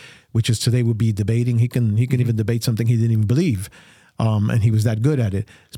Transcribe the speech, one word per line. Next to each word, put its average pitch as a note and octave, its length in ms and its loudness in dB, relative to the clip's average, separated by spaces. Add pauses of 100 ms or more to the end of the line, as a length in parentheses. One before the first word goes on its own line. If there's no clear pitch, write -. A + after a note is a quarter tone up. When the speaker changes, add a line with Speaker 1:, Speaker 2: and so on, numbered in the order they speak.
(320)
Speaker 1:
which A#2 180 -2
is A2 80 0
today B2 240 0
would A2+ 160 0
be A2+ 140 0
debating. A2+ 480 0
He A#2+ 80 2
can, A2+ 280 0
he B2 120 2
can B2+ 80 -2
Speaker 2:
Mm-hmm. B2 60 0
Speaker 1:
even A2+ 140 0
debate A2+ 280 -2
something A2+ 240 0
he A#2+ 80 2
didn't A2+ 160 2
even G#2+ 140 2
believe. A#2 440 0 (480)
Um, G#2+ 320 0
and A2 140 0
he A2+ 80 4
was G#2+ 100 2
that A2 200 0
good C#3+ 180 2
at G2+ 140 -2
it. G2 140 -4 (300)